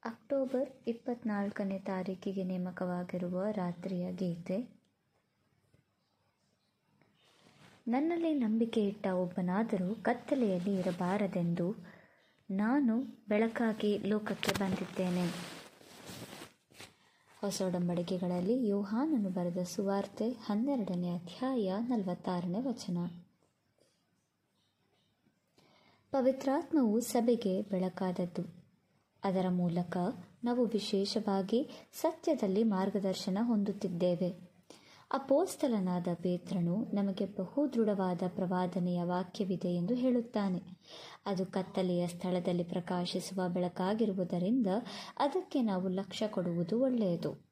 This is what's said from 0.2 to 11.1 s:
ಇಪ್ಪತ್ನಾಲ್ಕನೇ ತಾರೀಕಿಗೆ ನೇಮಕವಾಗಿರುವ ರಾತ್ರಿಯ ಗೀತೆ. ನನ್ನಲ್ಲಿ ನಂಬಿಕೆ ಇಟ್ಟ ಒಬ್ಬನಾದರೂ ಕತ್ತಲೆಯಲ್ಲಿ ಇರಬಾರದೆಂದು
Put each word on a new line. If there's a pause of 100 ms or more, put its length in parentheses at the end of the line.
ಇಪ್ಪತ್ನಾಲ್ಕನೇ
ತಾರೀಕಿಗೆ
ನೇಮಕವಾಗಿರುವ
ರಾತ್ರಿಯ
ಗೀತೆ. (3000)
ನನ್ನಲ್ಲಿ
ನಂಬಿಕೆ
ಇಟ್ಟ
ಒಬ್ಬನಾದರೂ
ಕತ್ತಲೆಯಲ್ಲಿ
ಇರಬಾರದೆಂದು (760)